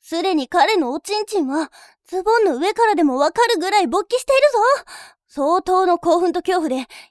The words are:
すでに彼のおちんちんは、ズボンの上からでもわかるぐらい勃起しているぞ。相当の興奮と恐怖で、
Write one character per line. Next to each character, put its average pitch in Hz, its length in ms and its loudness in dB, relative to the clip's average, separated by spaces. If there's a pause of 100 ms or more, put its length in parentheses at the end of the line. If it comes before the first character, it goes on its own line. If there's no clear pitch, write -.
す 330 220 -8
で 370 120 -2
に 277 140 -2
彼 - 280 2
の 262 160 -2
お 302 60 -6
ち 403 220 -6
ん 415 60 -6
ち 403 140 -4
ん 277 60 -2
は、 269 240 -4 (360)
ズ 370 160 -6
ボ 440 160 2
ン 453 60 2
の 311 120 0
上 349 160 -2
か 453 140 2
ら 427 80 2
で 320 100 2
も 262 140 0
わ 294 120 2
か 453 120 0
る 466 160 2
ぐ 359 120 -4
ら 415 100 2
い 349 60 0
勃 349 220 -2
起 494 100 -2
し - 60 -6
て - 80 0
い 523 40 4
る 539 140 4
ぞ。 480 80 0 (720)
相 302 320 0
当 370 260 0
の 349 120 2
興 339 220 2
奮 349 120 0
と 359 80 -4
恐 359 260 -2
怖 - 40 -4
で、 262 180 -6 (220)